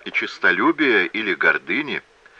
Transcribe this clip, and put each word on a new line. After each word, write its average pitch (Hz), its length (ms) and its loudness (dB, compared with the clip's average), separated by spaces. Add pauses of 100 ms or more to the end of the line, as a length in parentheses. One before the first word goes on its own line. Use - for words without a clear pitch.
и - 60 -12
честолюбия 110 920 2
или 104 300 -4
гордыни, 90 640 -2 (380)